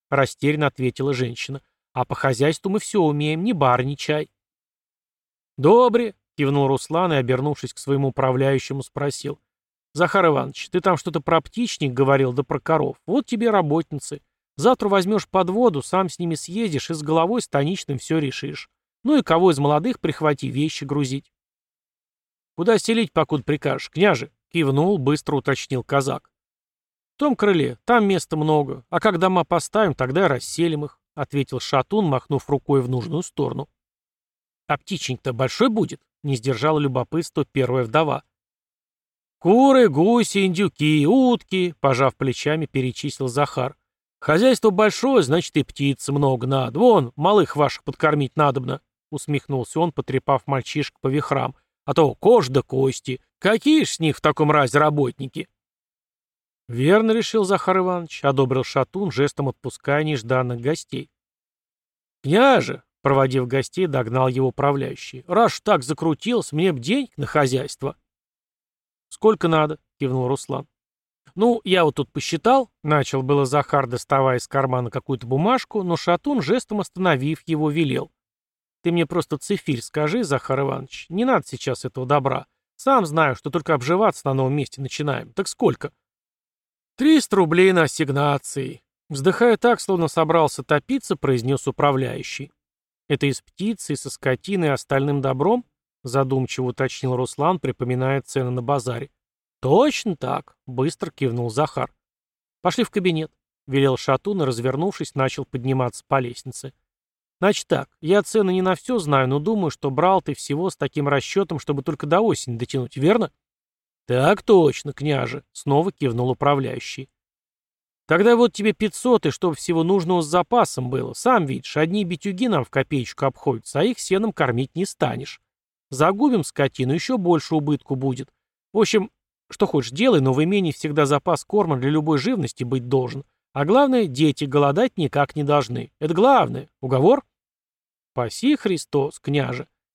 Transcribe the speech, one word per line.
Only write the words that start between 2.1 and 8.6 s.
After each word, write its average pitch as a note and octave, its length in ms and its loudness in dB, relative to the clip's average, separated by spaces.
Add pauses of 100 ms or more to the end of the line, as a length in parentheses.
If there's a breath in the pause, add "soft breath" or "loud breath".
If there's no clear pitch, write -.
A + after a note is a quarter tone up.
хозяйству C#3 540 0
мы G3+ 100 -2
всё - 220 -2
умеем, D3+ 420 0
ни A#3 80 0
бар, B2+ 320 2
ни C#3 120 -4
чай". D3+ 340 -4 (1300)
"Добре", — A3+ 580 4 (220)
кивнул C#3 300 2
Руслан D#3+ 460 0
и, C#3+ 40 2
обернувшись C3 560 -2
к - 40 -20
своему C#3 320 -2
управляющему, C3+ 760 -2